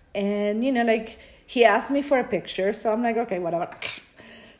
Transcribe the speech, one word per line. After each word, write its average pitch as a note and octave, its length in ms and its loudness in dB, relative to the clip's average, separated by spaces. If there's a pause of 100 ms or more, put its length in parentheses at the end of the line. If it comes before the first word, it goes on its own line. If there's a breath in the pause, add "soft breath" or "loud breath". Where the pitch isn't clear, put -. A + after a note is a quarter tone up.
(140)
And, G#3 500 -2
you C4+ 80 2
know, A#3+ 100 2
like, A3+ 360 0 (280 soft breath)
he A#3 180 4
asked G#3+ 260 4
me C#4 120 2
for C#4 160 2
a B3 60 0
picture, F#3+ 480 -2
so G#3+ 200 -2
I'm A#3 100 0
like, A#3 140 0
"Okay, A3+ 220 -2
whatever." E3+ 300 -2 (920 loud breath)